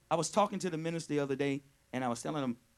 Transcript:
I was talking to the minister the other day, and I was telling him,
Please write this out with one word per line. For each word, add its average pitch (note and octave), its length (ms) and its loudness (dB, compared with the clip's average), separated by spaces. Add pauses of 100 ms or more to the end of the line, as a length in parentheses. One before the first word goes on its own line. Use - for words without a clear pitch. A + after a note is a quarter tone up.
I D#3+ 60 2
was D#3 160 2
talking G3+ 300 4
to F3 100 -2
the D#3 80 -2
minister D#3+ 360 -2
the D3 40 2
other C#3 160 0
day, C#3 280 0 (300)
and C3 120 -2
I B2 40 0
was A#2 140 -2
telling D3+ 220 -2
him, A#2+ 120 -2 (220)